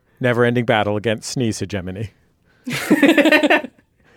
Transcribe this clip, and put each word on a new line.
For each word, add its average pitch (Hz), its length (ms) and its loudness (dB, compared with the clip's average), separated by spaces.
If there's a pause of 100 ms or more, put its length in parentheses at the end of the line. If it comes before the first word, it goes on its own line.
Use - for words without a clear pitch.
(200)
never-ending 120 460 2
battle 104 320 0
against 110 320 -4
sneeze 113 300 -4
hegemony. 95 500 -8 (560)
<laughs> 302 1040 2 (480)